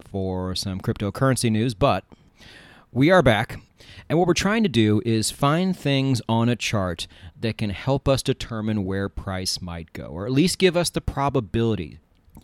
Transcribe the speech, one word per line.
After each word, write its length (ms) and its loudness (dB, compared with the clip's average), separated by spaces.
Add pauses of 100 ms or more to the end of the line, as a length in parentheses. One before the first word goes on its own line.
(100)
for 460 -4
some 240 -6
cryptocurrency 720 0
news, 240 0
but 300 0 (840)
we 200 4
are 120 6
back, 380 2 (480)
and 100 2
what 80 2
we're 80 4
trying 300 0
to 40 2
do 380 4
is 240 0
find 440 0
things 540 0
on 200 2
a 80 2
chart 500 -4 (340)
that 160 -4
can 140 -4
help 380 -2
us 140 2
determine 640 -4
where 240 -4
price 540 -6
might 320 -12
go, 120 -12
or 200 -8
at 60 -4
least 260 2
give 180 4
us 140 0
the 100 -4
probability. 1000 -2 (460)